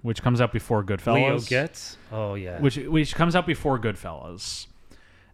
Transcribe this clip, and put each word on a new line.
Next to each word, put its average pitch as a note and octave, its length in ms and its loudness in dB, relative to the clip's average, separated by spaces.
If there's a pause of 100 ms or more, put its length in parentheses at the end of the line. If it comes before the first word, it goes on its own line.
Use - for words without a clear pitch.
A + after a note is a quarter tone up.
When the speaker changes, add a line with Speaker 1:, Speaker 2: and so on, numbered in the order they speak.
Speaker 1:
which A#2 180 -2
comes B2 180 4
out A#2+ 140 4
before A2 300 0
Goodfellas, G#2 320 0
Speaker 2:
Leo B2 240 4
Getz? B2+ 580 -4 (140)
Oh, G#2+ 240 -4
yeah. F2+ 260 -8
Speaker 1:
which, C#3 160 4
which D3 380 0
comes E3+ 200 4
out F3+ 120 2
before C#3 320 0
Goodfellas. F2 880 -8 (680)